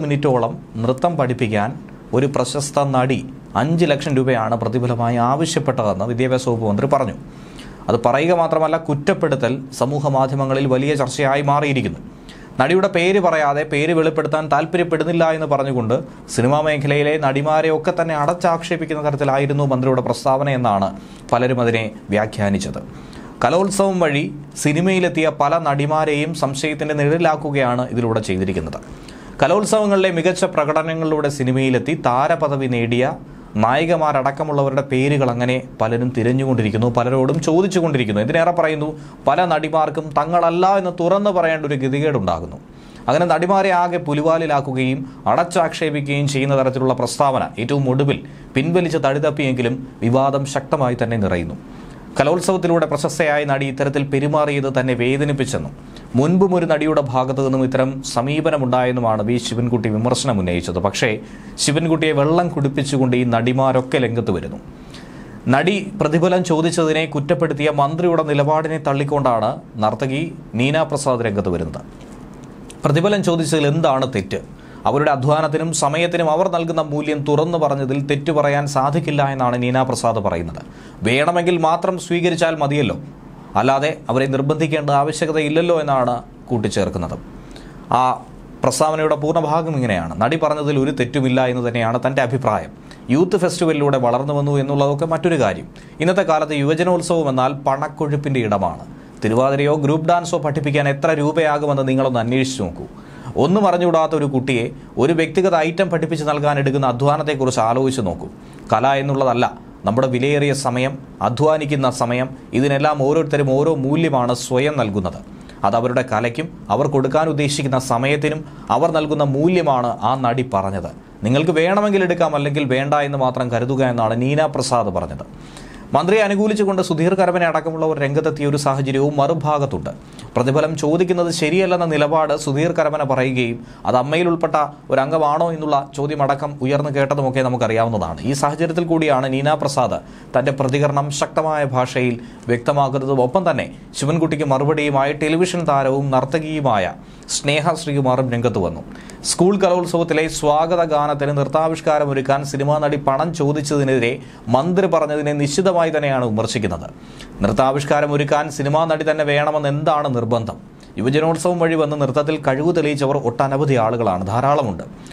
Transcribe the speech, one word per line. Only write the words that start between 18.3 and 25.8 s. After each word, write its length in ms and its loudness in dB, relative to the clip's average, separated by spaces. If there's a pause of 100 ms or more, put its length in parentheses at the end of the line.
തരത്തിലായിരുന്നു 640 0
മന്ത്രിയുടെ 340 2
പ്രസ്താവന 420 0 (120)
എന്നാണ് 280 2 (440)
പലരും 320 2
അതിനെ 200 0 (300)
വ്യാഖ്യാനിച്ചത്. 680 -2 (640)
കലോത്സവം 600 2
വഴി 180 0 (400)
സിനിമയിലെത്തിയ 680 0 (120)
പല 160 2 (100)
നടിമാരെയും 720 0